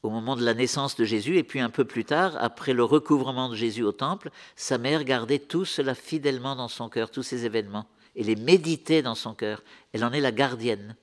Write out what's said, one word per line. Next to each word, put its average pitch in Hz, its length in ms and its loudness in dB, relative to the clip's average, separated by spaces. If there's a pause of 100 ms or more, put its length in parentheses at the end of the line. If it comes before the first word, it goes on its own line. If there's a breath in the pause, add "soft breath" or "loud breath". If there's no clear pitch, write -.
au 113 60 -2
moment 113 260 -4
de 120 100 0
la 117 80 4
naissance 127 420 0
de 117 80 2
Jésus, 110 340 0
et 160 60 4
puis - 160 -6
un 120 120 -2
peu 135 120 0
plus 113 220 -2
tard, 165 340 0
après - 340 -2
le 120 100 6
recouvrement 131 680 2
de 117 60 -6
Jésus 113 280 -2
au 104 80 2
temple, 151 380 -6 (260 loud breath)
sa - 220 -2
mère 143 260 0
gardait 127 360 2
tout 170 260 -2
cela 135 300 -2
fidèlement 139 600 -4
dans 127 120 -8
son 117 220 -10
cœur, 113 200 -2
tous 131 140 -8
ces 120 220 -4
événements, 107 420 -4 (280 soft breath)
et 117 80 -4
les 107 120 2
méditait 160 680 4
dans 120 140 -4
son 113 180 -8
cœur. 107 300 -6 (300 loud breath)
Elle 113 120 0
en 120 80 -2
est 147 80 0
la 131 100 2
gardienne. 113 720 -2